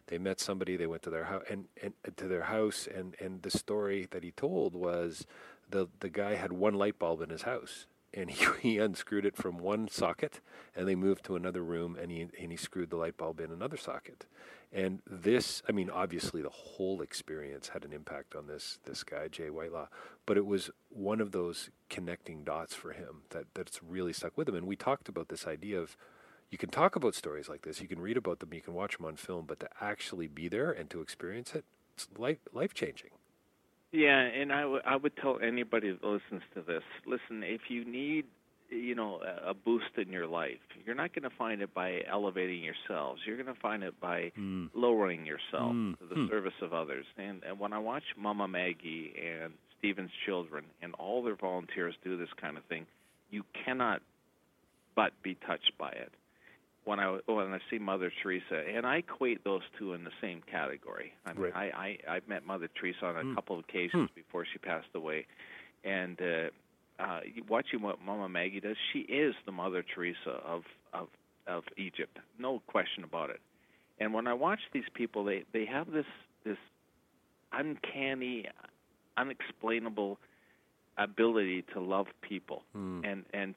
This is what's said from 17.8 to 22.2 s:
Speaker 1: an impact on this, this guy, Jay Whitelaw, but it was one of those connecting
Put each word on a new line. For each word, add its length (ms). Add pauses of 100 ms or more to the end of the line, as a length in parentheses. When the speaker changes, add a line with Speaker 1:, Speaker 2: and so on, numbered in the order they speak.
Speaker 1:
an 80
impact 400
on 140
this, 360
this 180
guy, 260
Jay 200
Whitelaw, 380 (400)
but 100
it 80
was 240 (220)
one 320
of 100
those 380 (180)
connecting 560